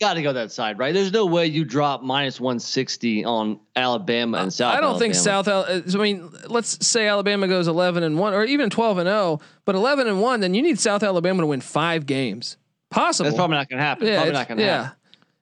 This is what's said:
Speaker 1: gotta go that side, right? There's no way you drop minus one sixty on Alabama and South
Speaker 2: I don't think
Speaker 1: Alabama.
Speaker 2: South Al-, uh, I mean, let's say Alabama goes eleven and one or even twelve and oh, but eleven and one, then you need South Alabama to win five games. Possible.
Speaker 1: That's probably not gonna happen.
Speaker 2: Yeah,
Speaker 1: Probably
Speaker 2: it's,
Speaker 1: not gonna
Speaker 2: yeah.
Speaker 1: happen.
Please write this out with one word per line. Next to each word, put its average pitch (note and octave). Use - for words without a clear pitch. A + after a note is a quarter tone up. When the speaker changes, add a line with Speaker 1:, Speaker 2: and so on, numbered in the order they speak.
Speaker 1:
gotta F3+
go C#3+
that A#2
side, G#2+
right? C#3
There's F#3+
no G#3+
way E3+
you D#3+
drop C#3
minus C3
one B2
sixty A#2
on G#2+
Alabama A#2
and F#2+
South B2
Speaker 2:
I C#4+
don't C#4+
think A3
Speaker 1:
Alabama. G3
Speaker 2:
South G3+
Al-, F#3+
uh, E3+
I G#3+
mean, F#3
let's -
say A3
Alabama G3+
goes F3+
eleven F3
and D#3
one G3
or G#3
even C4
twelve A3
and F3
oh, F#3
but G3
eleven B3+
and G3
one, B3
then F#3
you B3
need D#4+
South G#3
Alabama F#3
to D#3
win D3+
five D#3+
games. B2+
Possible. C4+
Speaker 1:
That's -
probably E3
not C#3
gonna B2+
happen. D3
Speaker 2:
Yeah, G#3+
Speaker 1:
Probably D#3
Speaker 2:
it's, C#3+
Speaker 1:
not A#2+
gonna A3
Speaker 2:
yeah. D#3+
Speaker 1:
happen. -